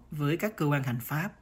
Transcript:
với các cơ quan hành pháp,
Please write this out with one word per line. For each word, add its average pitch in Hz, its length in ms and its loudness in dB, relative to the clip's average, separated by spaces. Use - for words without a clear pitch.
với 147 260 0
các 208 200 -2
cơ 156 100 2
quan 143 160 4
hành 123 200 0
pháp, 160 280 -2